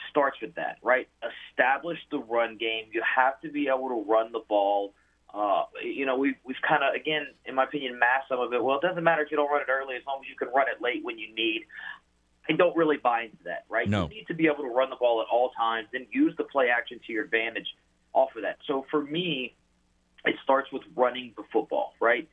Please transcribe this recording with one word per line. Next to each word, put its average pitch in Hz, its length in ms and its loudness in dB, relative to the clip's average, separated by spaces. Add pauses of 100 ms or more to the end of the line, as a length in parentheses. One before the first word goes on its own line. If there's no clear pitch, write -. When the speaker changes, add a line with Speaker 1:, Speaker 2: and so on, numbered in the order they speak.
Speaker 1:
starts 139 320 0
with 90 140 -10
that, 73 260 -6
right? 123 280 2 (420)
Establish 139 480 2 (100)
the 147 100 -2
run 113 360 0
game. 113 380 -4
You 113 100 0
have 131 380 2
to 160 80 -10
be 143 180 -2
able 131 220 0
to 107 200 -4
run 113 220 4
the 113 160 -6
ball. 101 460 0 (400)
Uh, 101 320 0 (180)
you 135 220 -4
know, 131 120 0
we've, 135 180 0 (100)
we've - 100 -8 (100)
kinda, 160 300 2
again, 151 320 -4 (180)
in 127 100 -8
my 131 100 4
opinion, 131 340 -6
masked 127 300 2
some 127 100 0
of 120 140 -2
it. 120 100 0
"Well, 131 140 2
it - 100 -4
doesn't 170 160 -4
matter 165 180 4
if 147 80 -2
you 156 60 -4
don't 147 160 2
run 147 100 2
it 127 80 -6
early 135 280 -2
as 120 100 -12
long 139 160 -6
as - 60 -14
you - 80 -16
can 131 180 -4
run 135 180 4
it - 80 -12
late 123 220 -2
when 120 140 -6
you 110 180 -14
need." 113 300 0 (840)
I - 20 4
don't 170 240 4
really 156 220 2
buy 117 240 0
into 113 240 -12
that, 85 240 -8
right? 110 180 0
Speaker 2:
No. 98 220 0
Speaker 1:
You - 60 -16
need - 120 -16
to 170 60 -4
be 165 140 2
able 147 160 0
to 127 60 -6
run 127 200 2
the 131 80 -10
ball 117 240 2
at - 100 -4
all 123 200 2
times 113 420 -2
and 127 180 -6
use 156 260 2
the 147 60 -2
play 135 260 0
action 120 380 -2
to 120 60 -8
your 110 100 0
advantage 113 440 -2 (440)
off 131 240 2
of 110 60 -10
that. - 160 -4 (100)
So 135 240 -2
for 151 100 0
me, 147 540 -6 (720)
it - 180 2
starts 135 260 2
with 131 120 -8 (120)
running 123 440 0
the 104 60 -12 (100)
football, - 480 0
right? 117 320 2